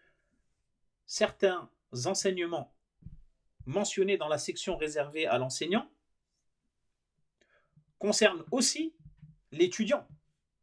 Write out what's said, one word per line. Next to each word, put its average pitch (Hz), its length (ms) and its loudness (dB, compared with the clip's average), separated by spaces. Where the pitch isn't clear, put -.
certains 185 640 0
enseignements 175 720 -2
mentionnés 196 500 0
dans 156 120 -2
la 151 100 2
section - 380 -4
réservée 151 500 -2
à 123 120 2
l'enseignant 156 520 -2
concernent 196 520 2
aussi 302 440 0
l'étudiant. 220 540 2